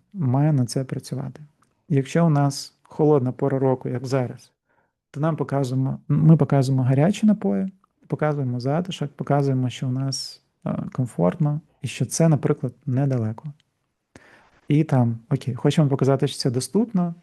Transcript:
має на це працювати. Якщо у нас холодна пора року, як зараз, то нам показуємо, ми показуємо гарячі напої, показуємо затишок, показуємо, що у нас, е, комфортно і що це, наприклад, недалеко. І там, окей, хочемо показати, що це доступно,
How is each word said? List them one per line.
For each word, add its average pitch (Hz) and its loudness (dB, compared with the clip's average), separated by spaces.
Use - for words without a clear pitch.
має 147 2
на 127 2
це 135 -4
працювати. 131 -10
Якщо 151 2
у 165 4
нас 143 0
холодна 147 2
пора 135 -2
року, 131 0
як 127 -6
зараз, 123 -4
то 139 -12
нам 156 -2
показуємо, 135 -4
ми 156 6
показуємо 135 2
гарячі 143 2
напої, 196 0
показуємо 139 -2
затишок, 147 -4
показуємо, 135 0
що 135 -8
у 127 -2
нас, 131 -6
е, - -4
комфортно 151 -2
і 131 -8
що - -4
це, 165 2
наприклад, 143 0
недалеко. 131 -2
І 151 2
там, 120 2
окей, 127 -4
хочемо 147 2
показати, 135 2
що - -6
це 135 -2
доступно, 175 -2